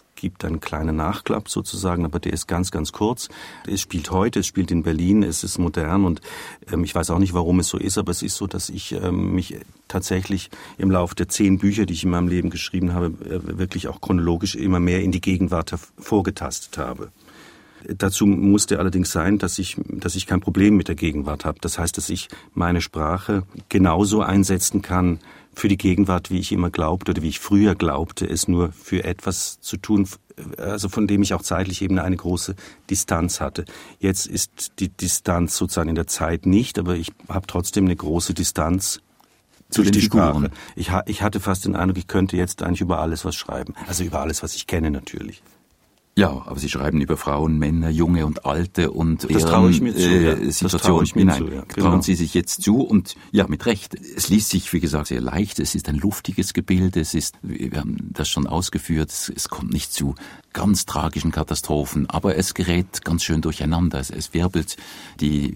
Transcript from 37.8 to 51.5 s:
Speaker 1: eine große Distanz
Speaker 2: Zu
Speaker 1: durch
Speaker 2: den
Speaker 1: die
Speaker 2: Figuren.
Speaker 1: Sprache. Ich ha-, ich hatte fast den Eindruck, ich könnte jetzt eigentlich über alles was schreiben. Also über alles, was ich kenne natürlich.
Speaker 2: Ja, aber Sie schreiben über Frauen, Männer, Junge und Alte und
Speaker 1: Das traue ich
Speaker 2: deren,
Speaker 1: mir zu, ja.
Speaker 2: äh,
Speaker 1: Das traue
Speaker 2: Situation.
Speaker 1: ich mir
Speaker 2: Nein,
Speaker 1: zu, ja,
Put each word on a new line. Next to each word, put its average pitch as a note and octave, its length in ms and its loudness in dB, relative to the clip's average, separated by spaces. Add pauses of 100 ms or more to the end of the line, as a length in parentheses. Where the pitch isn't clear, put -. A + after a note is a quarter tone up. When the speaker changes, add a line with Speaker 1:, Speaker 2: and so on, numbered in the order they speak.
Speaker 1:
eine F2 120 4
große E2 380 -2
Distanz E2+ 680 -2 (680)
Speaker 2:
Zu G#2+ 120 4
Speaker 1:
durch G2+ 100 6
Speaker 2:
den - 0 -
Speaker 1:
die G#2 80 6
Speaker 2:
Figuren. D2+ 460 4
Speaker 1:
Sprache. C#2 40 -4 (240)
Ich E2 160 -6
ha-, F#2 160 0
ich G2+ 160 -4
hatte G#2 180 0
fast F#2 240 -2
den F#2+ 120 0
Eindruck, F2+ 220 2
ich E2 100 -8
könnte F#2 280 0
jetzt F2+ 260 -2
eigentlich F2 180 -2
über F2 180 0
alles D#2+ 260 -2
was - 120 -4
schreiben. - 380 -8 (120)
Also F2+ 160 -4
über E2+ 180 -2
alles, D#2 220 -4
was D#2 140 -8
ich - 100 -10
kenne D#2+ 240 0
natürlich. - 520 -8 (760)
Speaker 2:
Ja, F#2 120 6 (160)
aber - 120 -8
Sie C#2+ 120 -6
schreiben D2 320 0
über D2 160 0
Frauen, D2+ 400 0
Männer, D#2+ 320 2
Junge E2 340 4
und D2+ 220 -4
Alte E2+ 440 0
und E2 400 0
Speaker 1:
Das D#2+ 140 4
traue F2+ 260 6
ich E2 100 6
Speaker 2:
deren, A#2+ 120 2
Speaker 1:
mir - 80 -8
zu, F2+ 80 6
ja. E2+ 240 6
Speaker 2:
äh, A#1 140 -2
Speaker 1:
Das D#2 140 -2
traue F#2 100 2
Speaker 2:
Situation. E2+ 340 4
Speaker 1:
ich - 100 -2
mir F#2+ 120 6
Speaker 2:
Nein, E2 120 6
Speaker 1:
zu, D2+ 100 -2
ja, C#2 120 -8